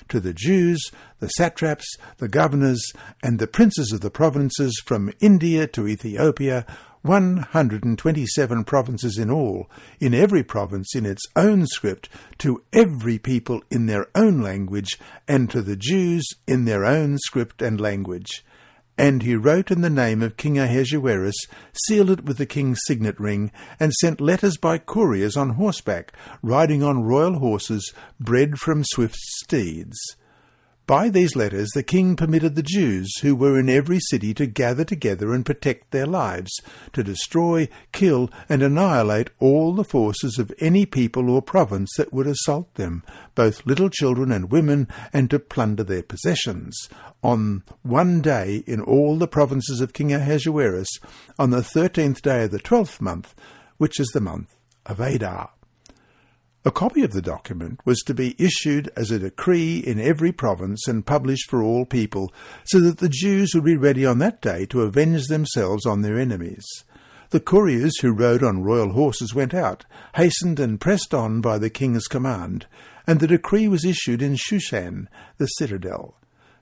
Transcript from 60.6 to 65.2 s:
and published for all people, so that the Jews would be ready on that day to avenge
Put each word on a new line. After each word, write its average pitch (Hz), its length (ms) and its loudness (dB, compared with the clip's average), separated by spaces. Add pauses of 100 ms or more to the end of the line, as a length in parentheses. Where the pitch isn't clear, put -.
and 110 180 -2
published 135 420 -2
for 120 140 0
all 117 220 0
people, 104 500 -4 (300)
so 185 160 6
that 170 180 4
the 180 100 0
Jews 196 460 0
would 165 80 4
be 160 140 4
ready 135 280 4
on 123 140 2
that 196 240 0
day 95 240 -4
to 123 160 0
avenge 143 440 2